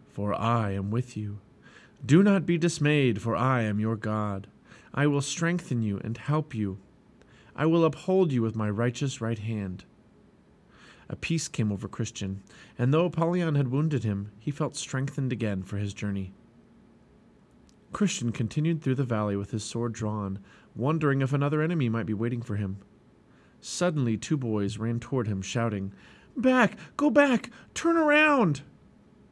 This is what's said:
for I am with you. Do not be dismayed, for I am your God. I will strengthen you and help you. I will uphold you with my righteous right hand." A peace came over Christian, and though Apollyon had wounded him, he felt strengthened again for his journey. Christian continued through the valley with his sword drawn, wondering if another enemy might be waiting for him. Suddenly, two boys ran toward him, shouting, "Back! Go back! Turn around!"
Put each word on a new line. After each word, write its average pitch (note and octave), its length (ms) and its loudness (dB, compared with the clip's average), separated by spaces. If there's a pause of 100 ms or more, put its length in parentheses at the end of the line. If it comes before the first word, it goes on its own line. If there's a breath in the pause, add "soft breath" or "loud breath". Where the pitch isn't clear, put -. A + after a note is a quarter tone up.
for G2+ 260 -2
I A2+ 380 0
am G2 180 -2
with B2 260 -2
you. G#2 220 -8 (680 loud breath)
Do D3 180 6
not G3 220 4
be E3+ 140 2
dismayed, D3 640 2
for A2+ 140 0
I B2 260 2
am G#2 180 0
your A2 160 0
God. G#2+ 520 -4 (440 loud breath)
I C#3+ 140 0
will C#3+ 140 2
strengthen E3 640 -2
you G2+ 200 -2
and A2+ 140 -6
help D3+ 380 -2
you. G2+ 240 -2 (760 soft breath)
I D#3 120 0
will E3 180 6
uphold F#3 480 2
you A#2+ 100 2
with A2 140 -2
my G#2+ 120 0
righteous A#2+ 520 -2
right A#2 180 -2
hand." G2+ 460 -6 (1200 loud breath)
A - 60 -8
peace - 320 -4
came G#2+ 240 -2
over G2+ 160 -6
Christian, G2 560 -6 (340 loud breath)
and B2+ 160 2
though E3 120 2
Apollyon E3 500 0
had C#3 140 2
wounded C#3+ 340 0
him, G#2 380 -4
he D3 100 -4
felt D3 240 -4
strengthened C3+ 580 -4
again G#2 300 -2
for G2+ 140 -8
his G2+ 180 -4
journey. G2 380 -6 (1600)
Christian A#2+ 400 0
continued D#3 500 -2
through C3 140 0
the C#3 80 0
valley G#2+ 320 0
with G2 160 -4
his G#2+ 100 -4
sword A#2 300 -4
drawn, G#2 480 -4 (340 loud breath)
wondering C#3 480 0
if B2+ 100 0
another D3 300 0
enemy D#3+ 260 0
might A2 180 -2
be G#2+ 80 -2
waiting A#2+ 280 -2
for G#2 140 -4
him. G2 220 -4 (800 soft breath)
Suddenly, C#3+ 560 0
two D3+ 200 -2
boys G#2+ 420 0
ran A#2 220 -2
toward A#2+ 280 -2
him, G2 120 -2
shouting, G2+ 520 -2 (440 loud breath)
"Back! B3+ 400 4 (200 loud breath)
Go C#4+ 140 4
back! C4+ 400 4 (240 loud breath)
Turn E4 220 2
around!" D4 680 4 (680)